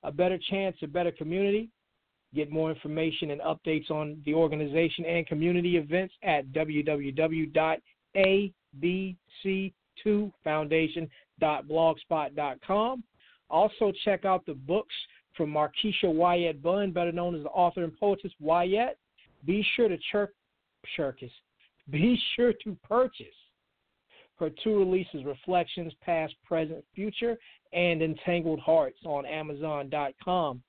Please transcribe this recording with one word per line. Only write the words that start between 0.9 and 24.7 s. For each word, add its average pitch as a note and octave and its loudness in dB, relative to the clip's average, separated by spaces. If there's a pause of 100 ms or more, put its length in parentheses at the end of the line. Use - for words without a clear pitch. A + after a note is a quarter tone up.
community. G3 -2 (640)
Get D3 -4
more D#3+ -2
information D#3 -4
and C#3+ -6
updates D#3+ -2
on D3+ -6
the D3 0
organization D#3+ 2
and E3 -2
community F3 0
events E3+ 0 (100)
at C#3+ 0
w D3+ 0
w C#3+ -2
w D#3+ 0
dot D#3 2 (360)
a G3 4 (280)
b F#3 -2 (260)
c F#3+ -2 (280)
two G#3 0 (100)
foundation D#3 0 (300)
dot D3+ 0
blogspot D#3 0
dot C#3+ -4
com. A3+ 0 (460)
Also, G3+ 4 (140)
check G3 2
out F#3 2
the D#3 -8
books C#3 -2 (400)
from D3+ -2
Markeisha D3+ 0
Wyatt E3+ 2
Bunn, F#3+ 0
better F3 0
known F3 -2
as D3+ -6
the D3+ -6
author F3 2
and D#3+ -6
poetess G3+ 0
Wyatt. F3 2 (480)
Be G3 2 (100)
sure A#3 4
to F3 -2 (140)
chir-, G#3 0 (640)
chircus. C3 -6 (580)
Be F#3+ 4 (200)
sure A#3+ 4 (100)
to G#3 -8 (100)
purchase B3 0 (1120)
her D#3+ -2 (140)
two G#3+ 4